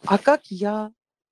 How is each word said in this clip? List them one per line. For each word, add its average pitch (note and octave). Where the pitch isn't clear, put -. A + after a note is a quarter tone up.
А G3+
как -
я G#3